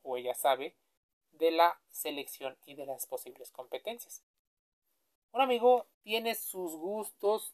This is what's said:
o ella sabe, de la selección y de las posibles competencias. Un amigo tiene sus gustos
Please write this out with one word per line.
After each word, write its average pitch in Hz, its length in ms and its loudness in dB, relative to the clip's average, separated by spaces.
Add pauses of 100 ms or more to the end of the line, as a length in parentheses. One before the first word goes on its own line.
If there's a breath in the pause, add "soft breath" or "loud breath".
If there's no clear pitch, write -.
o 127 160 -4
ella 123 160 -2
sabe, 139 420 2 (640)
de 165 140 4
la 170 280 4 (120)
selección 139 760 -8
y 143 100 -20
de 143 100 -12
las 131 200 -8
posibles 127 460 -10
competencias. - 720 -12 (1080)
Un 240 100 2
amigo 247 460 6 (160)
tiene 226 320 -2
sus 175 400 -6
gustos 208 800 -2